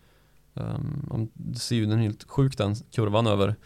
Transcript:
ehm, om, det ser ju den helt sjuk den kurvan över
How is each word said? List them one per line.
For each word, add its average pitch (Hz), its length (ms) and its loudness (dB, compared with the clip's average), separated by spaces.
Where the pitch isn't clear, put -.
ehm, - 560 -6
om, 113 240 -4
det 120 240 -8
ser - 180 -2
ju 110 100 2
den 107 120 2
helt 104 320 0
sjuk 135 280 2
den 104 160 0
kurvan 110 320 2
över 101 400 2